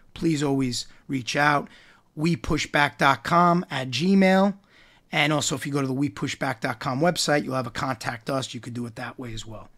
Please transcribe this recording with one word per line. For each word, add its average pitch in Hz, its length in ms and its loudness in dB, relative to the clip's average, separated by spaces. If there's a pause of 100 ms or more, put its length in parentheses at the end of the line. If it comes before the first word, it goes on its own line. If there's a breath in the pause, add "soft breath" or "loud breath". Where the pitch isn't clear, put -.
(140)
please 156 300 0
always 135 420 0 (220 soft breath)
reach 131 280 -6
out. 147 320 2 (480 soft breath)
We 160 200 2
push - 320 -2
back 147 300 2
dot 139 260 4
com 175 480 4
at 131 180 -4
Gmail. 190 680 4 (560 soft breath)
And 151 220 2
also, 147 220 0
if - 100 -8
you 143 80 -4
go 143 80 0
to 135 60 -2
the 131 60 -4
We 139 160 -2
push - 260 -6
back 135 260 -6
dot 131 180 -4
com 135 220 -4
website, 160 420 2
you'll 131 120 -6
have 127 120 -4
a 120 40 -10
contact 131 580 -6
us. 135 240 -4
You 120 60 -12
could 117 140 -14
do 120 120 -8
it 113 100 -14
that 147 220 -12
way 120 160 -12
as 110 120 -12
well. 104 320 -16